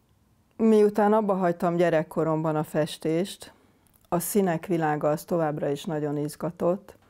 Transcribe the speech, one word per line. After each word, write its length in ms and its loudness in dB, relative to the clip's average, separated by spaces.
miután 560 4
abba 220 2
hagytam 420 0
gyerekkoromban 800 0
a 80 0
festést, 880 -4
a 100 0
színek 480 0
világa 420 0
az 160 -2
továbbra 460 -2
is 140 -6
nagyon 320 -4
izgatott, 800 -4